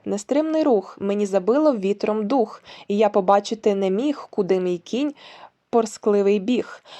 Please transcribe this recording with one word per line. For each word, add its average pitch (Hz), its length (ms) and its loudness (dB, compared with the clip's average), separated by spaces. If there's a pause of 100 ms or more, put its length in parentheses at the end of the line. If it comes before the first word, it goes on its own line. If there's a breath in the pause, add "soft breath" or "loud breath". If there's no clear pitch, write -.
нестримний 302 580 -2
рух, 233 360 0
мені 202 260 -2
забило 220 500 2
вітром 208 520 -2
дух, 233 360 -2 (240 loud breath)
і 202 100 -2
я 208 120 4
побачити 208 680 2
не 196 140 0
міг, 254 400 -2
куди 190 300 0
мій 180 180 -2
кінь 269 360 -4 (600 loud breath)
порскливий 208 680 2
біг. 220 440 -4 (160 loud breath)